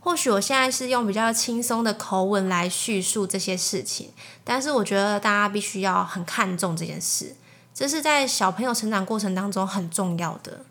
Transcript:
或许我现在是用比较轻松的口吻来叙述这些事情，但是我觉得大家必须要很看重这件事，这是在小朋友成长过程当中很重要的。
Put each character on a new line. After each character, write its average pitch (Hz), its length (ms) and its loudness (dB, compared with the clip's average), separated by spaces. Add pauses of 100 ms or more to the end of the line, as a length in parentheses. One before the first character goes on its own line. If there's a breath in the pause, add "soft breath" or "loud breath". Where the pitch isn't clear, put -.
或 349 140 2
许 311 140 0
我 240 100 6
现 - 160 0
在 262 160 4
是 254 180 -2
用 247 180 2
比 196 80 0
较 226 180 2
轻 233 300 0
松 233 200 0
的 220 120 2
口 190 300 0
吻 196 220 2
来 180 220 2
叙 196 320 -2
述 190 260 0
这 190 120 -2
些 190 180 -2
事 180 260 -2
情， - 280 -8 (340 loud breath)
但 254 160 0
是 285 100 -2
我 247 140 4
觉 202 100 -2
得 202 240 2
大 208 120 2
家 208 180 4
必 202 100 -2
须 196 220 -4
要 185 240 2
很 175 220 -6
看 190 320 -2
重 175 180 0
这 160 80 -4
件 160 160 -8
事， - 360 -4 (360 loud breath)
这 277 160 -2
是 302 140 0
在 294 240 4
小 190 260 2
朋 214 100 -4
友 247 120 0
成 220 160 -2
长 196 160 0
过 220 120 -2
程 190 160 0
当 196 160 -2
中 190 160 0
很 185 220 -2
重 175 300 0
要 170 240 -2
的。 - 280 -14